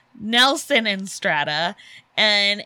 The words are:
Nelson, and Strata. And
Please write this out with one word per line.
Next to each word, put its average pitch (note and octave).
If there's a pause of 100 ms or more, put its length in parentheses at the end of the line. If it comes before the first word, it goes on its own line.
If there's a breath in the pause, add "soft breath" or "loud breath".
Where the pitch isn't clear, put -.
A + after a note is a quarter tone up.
(180 loud breath)
Nelson, A#3+
and G3
Strata. D#3 (400 loud breath)
And G3+